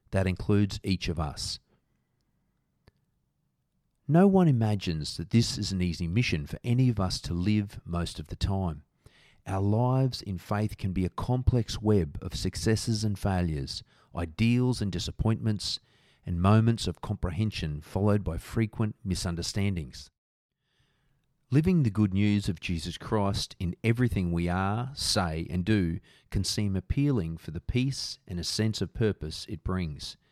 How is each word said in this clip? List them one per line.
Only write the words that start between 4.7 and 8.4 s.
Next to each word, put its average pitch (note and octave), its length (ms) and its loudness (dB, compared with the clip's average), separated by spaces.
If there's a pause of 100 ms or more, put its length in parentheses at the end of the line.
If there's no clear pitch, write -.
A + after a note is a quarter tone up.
that F2 140 -8
this A2+ 260 2
is F#2 140 -2
an F#2 100 0
easy F2 260 -2
mission E2+ 380 0
for - 180 -10
any B2 260 2
of G#2 100 -2
us F#2 220 -2
to - 120 -6
live G2+ 500 0
most E2+ 360 -4
of D#2 80 -10
the - 80 -8
time. F#2 480 -2 (640)